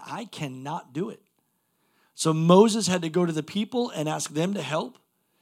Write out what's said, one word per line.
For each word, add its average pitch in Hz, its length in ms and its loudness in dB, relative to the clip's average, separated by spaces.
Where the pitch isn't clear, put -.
I 180 220 -12
cannot 139 680 -10
do 190 180 -6
it. - 120 -18
So 160 180 0
Moses 185 540 6
had 180 160 0
to 165 60 -4
go 175 160 0
to 170 80 0
the 151 100 -4
people 240 480 -4
and 156 180 -6
ask 156 240 -6
them 175 220 -2
to 180 80 -6
help. 160 360 -6